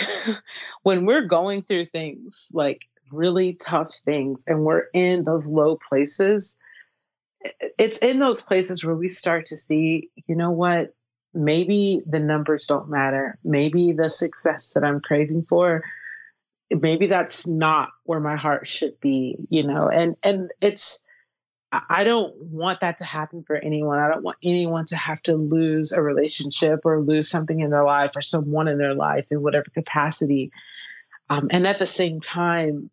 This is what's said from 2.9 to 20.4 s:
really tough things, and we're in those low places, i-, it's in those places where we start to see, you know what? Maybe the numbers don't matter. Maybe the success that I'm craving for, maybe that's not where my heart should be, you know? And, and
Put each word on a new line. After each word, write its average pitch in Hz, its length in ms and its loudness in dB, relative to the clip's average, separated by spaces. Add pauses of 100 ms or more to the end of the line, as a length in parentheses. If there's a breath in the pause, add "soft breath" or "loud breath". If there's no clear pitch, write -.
really 180 440 0
tough 160 340 -2 (160)
things, 139 420 -2
and 156 160 2
we're 160 300 2
in 180 300 2
those 156 260 0
low 156 280 4 (120)
places, 196 720 0 (840 soft breath)
i-, - 60 -10 (260)
it's 220 220 2
in 262 200 4
those 262 220 2
places 185 420 0
where 165 120 0
we 170 120 -2
start 170 380 -2
to 156 120 -10
see, 160 520 0 (180)
you 165 80 -2
know 170 160 0
what? 175 420 0 (400)
Maybe 180 720 2
the 160 140 -2
numbers 151 460 0
don't 147 240 -2
matter. 135 540 -2
Maybe 160 500 2
the 160 160 2
success - 640 -4
that 147 100 2
I'm 143 160 0
craving 151 440 0
for, 170 400 2 (840 loud breath)
maybe 160 380 2
that's 175 400 -2
not 160 420 2 (140)
where 160 160 -2
my 151 160 -2
heart 147 320 -2
should - 320 -4
be, 131 380 0 (120)
you 156 140 2
know? 143 260 0
And, 170 340 2
and 196 280 0 (100)